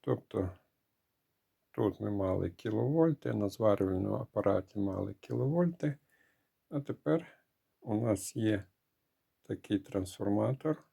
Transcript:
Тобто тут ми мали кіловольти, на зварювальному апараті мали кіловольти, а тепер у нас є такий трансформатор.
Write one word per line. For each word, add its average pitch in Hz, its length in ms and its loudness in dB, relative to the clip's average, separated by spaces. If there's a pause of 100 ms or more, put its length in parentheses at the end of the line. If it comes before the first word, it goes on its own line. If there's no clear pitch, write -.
Тобто 110 500 -2 (1200)
тут 107 300 0
ми 107 100 -4
мали 95 400 0
кіловольти, 127 840 0
на 104 160 0
зварювальному 98 680 2
апараті 101 640 0
мали 98 360 -2
кіловольти, 147 800 -2 (720)
а 147 120 -4
тепер 147 460 -2 (540)
у 110 140 -6
нас 110 420 -2
є 107 280 0 (760)
такий - 360 -2
трансформатор. 107 1160 -2